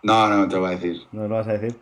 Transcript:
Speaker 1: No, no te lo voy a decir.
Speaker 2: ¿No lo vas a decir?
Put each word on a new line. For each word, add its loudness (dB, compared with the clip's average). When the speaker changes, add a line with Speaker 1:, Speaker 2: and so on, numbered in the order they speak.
Speaker 1:
No, 4
no 2
te -4
lo 0
voy 0
a -2
decir. -6
Speaker 2:
¿No -8
lo -4
vas -2
a 0
decir? -4